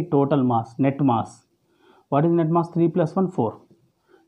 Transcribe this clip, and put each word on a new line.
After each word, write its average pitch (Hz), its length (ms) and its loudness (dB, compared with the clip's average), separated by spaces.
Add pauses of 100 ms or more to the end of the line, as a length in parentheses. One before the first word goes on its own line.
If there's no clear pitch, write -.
(140)
total 139 340 2
mass, 113 300 -2
net 139 220 0 (100)
mass. 110 360 -4 (640)
What 143 160 2
is 170 140 2
net 160 160 0
mass? 165 160 0
Three 170 180 2
plus 165 260 -2
one, 190 200 0
four. 110 260 -4 (680)